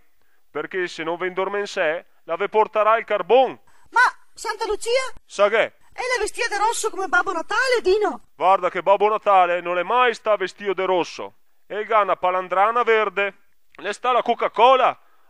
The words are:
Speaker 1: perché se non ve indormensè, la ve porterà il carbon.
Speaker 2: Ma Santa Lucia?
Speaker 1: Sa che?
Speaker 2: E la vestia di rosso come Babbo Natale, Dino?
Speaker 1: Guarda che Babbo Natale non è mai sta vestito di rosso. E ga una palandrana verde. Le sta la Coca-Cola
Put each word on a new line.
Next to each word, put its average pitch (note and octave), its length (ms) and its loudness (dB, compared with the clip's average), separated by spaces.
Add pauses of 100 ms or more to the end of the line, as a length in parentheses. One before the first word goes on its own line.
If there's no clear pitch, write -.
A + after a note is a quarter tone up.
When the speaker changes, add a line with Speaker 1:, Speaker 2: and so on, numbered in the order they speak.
(520)
Speaker 1:
perché E3+ 360 -8
se D#3+ 160 -12
non E3+ 140 -6
ve F3+ 100 -6
indormensè, F#3+ 760 -4 (200)
la E3 100 -6
ve F#3+ 140 -4
porterà G#3+ 480 2
il A3 80 -4
carbon. G#3 540 2 (300)
Speaker 2:
Ma A#4+ 120 2 (320)
Santa A4 340 -8
Lucia? G#4+ 240 -4 (340)
Speaker 1:
Sa - 240 0
che? G3 240 0 (240)
Speaker 2:
E - 40 -8 (140)
la A#4 60 -2
vestia A#4 260 -4
di G#4 100 -6
rosso A4 340 -2
come F#4 160 -6
Babbo F4+ 240 0
Natale, A4+ 500 -2
Dino? F#4 540 0
Speaker 1:
Guarda F3+ 340 2
che F3 140 -6
Babbo G3 260 4
Natale F#3 520 4
non F3 180 -4
è F3 40 -2
mai A#3+ 300 2
sta G#3+ 220 -2
vestito F#3+ 380 -6
di F#3 120 -4
rosso. D#3+ 520 -4 (280)
E G#3 200 -8
ga G#3+ 160 2
una F#3 140 0
palandrana F#3 680 0
verde. G3+ 500 0 (380)
Le F#3+ 220 -10
sta B3 180 -4
la A#3 100 2
Coca-Cola A3+ 800 2 (300)